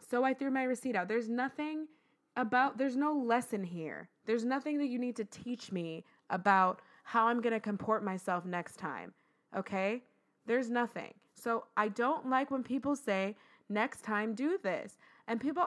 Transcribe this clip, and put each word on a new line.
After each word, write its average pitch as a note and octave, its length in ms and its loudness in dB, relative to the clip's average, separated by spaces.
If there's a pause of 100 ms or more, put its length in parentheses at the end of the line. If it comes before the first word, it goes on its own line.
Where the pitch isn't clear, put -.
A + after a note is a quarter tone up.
So B3 160 2
I C4 120 4
threw C#4 160 -2
my C4 140 2
receipt B3+ 320 0
out. F3+ 120 0
There's A3+ 220 0
nothing D4+ 580 -4 (480)
about, B3+ 420 2
there's C4 180 2
no D4 160 2
lesson A#3+ 500 2
here. E3+ 460 -8 (160)
There's A3+ 200 2
nothing C#4+ 340 0
that C#4+ 80 0
you B3 120 -2
need B3 180 -2
to A3 100 -2
teach - 440 -10
me E3+ 340 -6 (260)
about F#3 500 4 (240)
how A3+ 220 4
I'm A#3+ 160 4
gonna A3+ 180 2
comport G#3+ 420 0
myself F#3 440 -2
next F3 320 -6
time, G#2+ 340 -8 (420)
okay? G3 480 -2 (440)
There's A#3 240 0
nothing. A#3+ 420 -2 (220)
So A#3 320 -2 (100)
I G#3+ 120 4
don't B3+ 420 0
like C4 200 2
when C4 120 0
people C4+ 340 0
say, G3 400 0 (320)
"Next G#3 340 -2
time, G#3+ 320 -2
do C#4+ 220 0
this." - 400 -4 (300)
And A3+ 140 -2
people D4+ 260 0